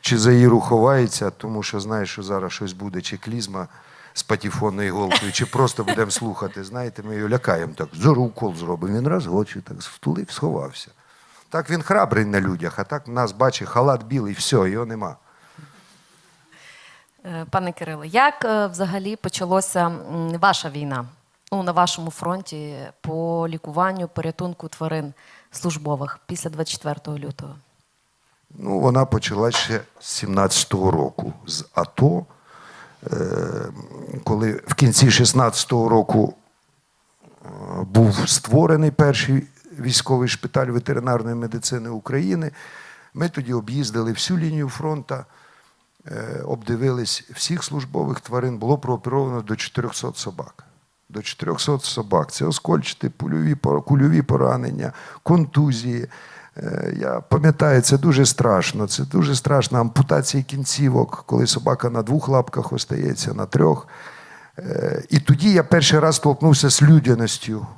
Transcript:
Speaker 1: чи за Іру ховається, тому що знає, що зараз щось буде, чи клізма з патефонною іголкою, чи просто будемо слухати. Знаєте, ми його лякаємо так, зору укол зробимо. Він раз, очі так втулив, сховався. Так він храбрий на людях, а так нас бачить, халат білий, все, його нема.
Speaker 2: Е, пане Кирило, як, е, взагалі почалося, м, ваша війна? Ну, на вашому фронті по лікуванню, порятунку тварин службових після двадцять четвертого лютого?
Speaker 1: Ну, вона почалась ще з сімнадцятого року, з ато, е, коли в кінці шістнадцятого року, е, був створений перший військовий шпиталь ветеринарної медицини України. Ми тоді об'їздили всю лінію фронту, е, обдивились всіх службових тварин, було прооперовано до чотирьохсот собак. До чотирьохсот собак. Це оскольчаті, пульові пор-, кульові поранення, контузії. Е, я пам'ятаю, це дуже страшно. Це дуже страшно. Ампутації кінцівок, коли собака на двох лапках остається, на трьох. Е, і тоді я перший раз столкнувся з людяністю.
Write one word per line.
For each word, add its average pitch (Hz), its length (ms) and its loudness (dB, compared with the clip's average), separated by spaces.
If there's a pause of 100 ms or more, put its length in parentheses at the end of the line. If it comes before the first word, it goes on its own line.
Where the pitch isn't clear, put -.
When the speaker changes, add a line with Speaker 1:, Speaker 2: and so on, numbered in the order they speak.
Speaker 1:
чи 120 180 0
за 117 140 6
Іру 120 280 8
ховається, 117 680 2
тому 107 320 -8
що 104 180 -6
знає, 104 260 -4
що 101 160 -10
зараз 95 300 -4
щось 95 200 -8
буде, 92 280 -8
чи 98 160 -10
клізма 98 520 -8 (440)
з - 100 -10
патефонною 104 680 -2
іголкою, 98 440 0
чи 131 140 -2
просто 120 380 0
будемо 104 260 0
слухати. 98 540 -6
Знаєте, 117 380 -10
ми 107 140 -8
його 104 120 -4
лякаємо 85 480 0
так, 80 160 -6
зору 127 300 4
укол 110 320 -4
зробимо. 87 440 -4
Він 131 100 0
раз, 165 180 -2
очі 95 340 -2
так - 200 -16
втулив, - 500 -6
сховався. 78 580 -6 (600)
Так 160 220 -6
він 165 120 -2
храбрий 190 420 2
на 101 160 2
людях, 87 380 -2
а 98 60 -2
так 143 240 -8
нас 120 240 -2
бачить, 117 360 0
халат 127 360 2
білий, 110 300 -4
все, 95 360 2
його 113 160 -4
нема. 107 300 -8 (2000)
Speaker 2:
Е, 165 260 -10
пане 180 220 -2
Кирило, 156 320 -10
як, 254 400 2
е, 214 220 2
взагалі 190 500 -4
почалося, 185 680 0
м, 165 540 -6
ваша 175 300 0
війна? 139 340 -6 (480)
Ну, 196 100 -2
на 180 100 -2
вашому 170 380 0
фронті 156 680 -8 (240)
по 165 480 -4
лікуванню, 170 600 -2
порятунку 165 600 -8
тварин 156 460 -6 (360)
службових 147 760 -6
після 170 240 -8
двадцять 156 220 -6
четвертого 147 460 -8
лютого? 143 360 -12 (1040)
Speaker 1:
Ну, 98 200 -4
вона 127 260 4
почалась 110 500 0
ще 110 260 -2 (200)
з - 60 -18
сімнадцятого 95 840 0
року, 73 420 -2 (140)
з 73 180 -8 (100)
ато, 156 520 0 (840)
е, - 40 -4 (1080)
коли 107 280 0 (140)
в - 80 -4
кінці 127 360 6
шістнадцятого 120 800 2
року, 110 460 4
е, - 1120 -20 (340)
був 101 460 4
створений 156 640 4
перший 135 560 2 (320)
військовий 127 500 0
шпиталь 131 380 -2
ветеринарної 120 680 -2
медицини 117 520 -6
України. 147 600 -2 (640)
Ми 160 140 -2
тоді 127 240 -6
об'їздили 113 600 -2
всю 180 260 -2
лінію 156 300 -2
фронту, 143 480 -6 (880)
е, 113 400 -10
обдивились 120 800 -4 (100)
всіх - 300 -4
службових - 560 -4
тварин, 123 380 -4
було 127 200 2
прооперовано 127 640 -2
до 107 160 -4
чотирьохсот - 600 -6
собак. - 480 -12 (440)
До 107 140 -12
чотирьохсот 151 640 -4
собак. 95 480 0
Це - 120 -4
оскольчаті, - 640 -2
пульові 78 460 0
пор-, 73 280 0
кульові 143 400 4
поранення, 127 720 0 (300)
контузії. 127 880 2 (480)
Е, - 400 -6
я 62 240 -4
пам'ятаю, 147 600 4
це 135 180 4
дуже 139 280 6
страшно. 104 600 2
Це 135 180 -4
дуже 143 320 2
страшно. 131 440 2
Ампутації 139 600 2
кінцівок, 135 840 0
коли 120 200 2
собака 123 440 0
на 117 120 -2
двох 131 260 0
лапках 123 440 0
остається, - 640 -2
на 101 120 -6
трьох. - 420 4 (720)
Е, - 520 -4
і 147 100 2
тоді 160 320 4
я 170 120 6
перший 156 340 4
раз 156 180 4
столкнувся 147 540 4
з - 120 4
людяністю. 117 840 4 (120)